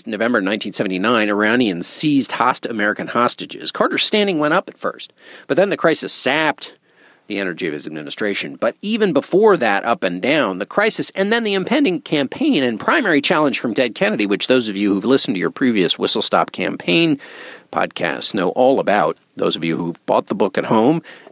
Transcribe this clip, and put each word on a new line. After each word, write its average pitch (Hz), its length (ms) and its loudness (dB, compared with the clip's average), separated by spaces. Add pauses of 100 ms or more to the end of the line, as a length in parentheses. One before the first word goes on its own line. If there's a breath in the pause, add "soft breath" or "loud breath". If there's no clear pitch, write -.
November 113 340 0
nineteen 101 320 -2
seventy-nine, 107 560 0
Iranians 104 580 0
seized 143 460 0
host-, 127 340 0
American 107 420 -2
hostages. - 640 -2
Carter's - 300 0
standing 202 360 2
went 151 140 0
up 196 160 0
at - 80 -20
first, - 340 -8 (360 loud breath)
but 127 100 -2
then 202 120 4
the 160 60 -2
crisis - 380 2
sapped 151 640 0 (520 soft breath)
the 101 120 -6
energy 90 280 -4
of 73 60 -4
his 71 120 -8
administration. 78 720 -6
But - 260 -2
even 202 320 0
before 190 420 4
that 104 300 0
up 117 180 0
and 90 160 -2
down, 117 380 0
the 101 80 -6
crisis - 480 0
and 196 180 0
then 233 120 0
the 208 100 -2
impending 190 480 0
campaign 156 600 0
and 117 160 -2
primary 214 420 2
challenge 151 380 2
from 117 160 -4
Ted 123 180 0
Kennedy, 196 320 0
which 98 220 0
those 127 200 4
of 101 80 -4
you 101 200 2
who've 98 100 -2
listened 123 300 2
to 90 40 -4
your 85 120 -2
previous 110 480 0
Whistle 98 240 0
Stop 85 280 0
campaign 160 680 0 (520 loud breath)
podcasts 82 600 -2
know 92 160 0
all 127 300 4
about. 82 360 2 (200)
Those 87 200 0
of 80 80 -6
you 82 140 0
who've 85 300 -6
bought 101 180 0
the - 80 -4
book 101 240 0
at - 80 0
home 127 380 2 (280 loud breath)